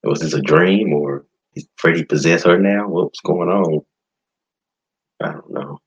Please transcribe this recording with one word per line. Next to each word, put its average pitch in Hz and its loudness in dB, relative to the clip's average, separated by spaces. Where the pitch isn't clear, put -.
Was - -2
this 78 -4
a 71 -2
dream, 90 2
or 71 -4
did 78 -14
Freddy 82 0
possess 80 0
her 90 6
now? 101 0
What's 87 -4
going 87 -2
on? 87 0
I - -6
don't - -16
know. - -10